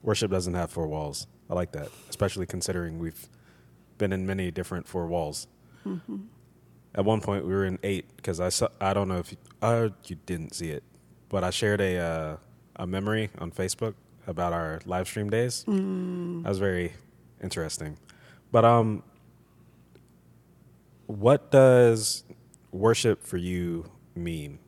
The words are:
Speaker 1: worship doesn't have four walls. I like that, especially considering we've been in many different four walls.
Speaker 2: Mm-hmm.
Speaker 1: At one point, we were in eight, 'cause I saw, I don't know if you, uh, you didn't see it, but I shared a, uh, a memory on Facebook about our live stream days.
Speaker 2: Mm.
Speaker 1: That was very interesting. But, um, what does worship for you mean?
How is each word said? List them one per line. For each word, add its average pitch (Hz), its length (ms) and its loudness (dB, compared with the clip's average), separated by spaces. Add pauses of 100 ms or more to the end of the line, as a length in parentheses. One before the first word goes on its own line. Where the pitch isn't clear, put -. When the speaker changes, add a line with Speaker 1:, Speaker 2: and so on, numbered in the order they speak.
Speaker 1:
worship 104 280 0
doesn't 90 240 0
have 87 160 -2
four 82 160 -4
walls. 76 400 -6 (240)
I 85 40 -2
like 90 180 -2
that, 73 160 -10 (200)
especially 95 380 -2
considering 87 520 -6
we've - 300 -10 (720)
been 98 140 0
in 95 140 -2
many 95 260 -2
different 87 340 -6
four 87 220 -4
walls. 80 400 -4 (360)
Speaker 2:
Mm-hmm. 196 340 -8 (760)
Speaker 1:
At 101 100 0
one 107 160 2
point, 98 240 -4
we 90 80 -2
were 98 140 0
in 92 160 -4
eight, 95 240 -4 (160)
'cause 87 180 -4
I 90 80 0
saw, - 200 0 (120)
I 98 140 0
don't 98 140 0
know 92 100 -2
if - 140 -8
you, - 60 -18 (220)
uh, 117 280 2 (180)
you 85 180 -10
didn't 90 300 -6
see 82 160 -6
it, 69 140 -8 (440)
but 95 160 0
I 90 60 0
shared 104 300 2
a, 92 180 2
uh, 80 380 -4 (400)
a 90 100 -6
memory 104 520 -2
on 85 120 -8
Facebook 95 440 -4 (320)
about 87 260 -2
our 85 340 -4
live 90 200 -2
stream 104 240 -4
days. 117 380 0
Speaker 2:
Mm. 180 760 -4
Speaker 1:
That - 60 -4
was 98 100 0
very 90 360 -2 (460)
interesting. 82 560 -6 (540)
But, 113 140 6
um, 113 400 4 (2000)
what 110 460 4
does 123 720 8 (480)
worship 107 500 4
for - 140 -8
you 87 520 -4 (280)
mean? 80 520 -8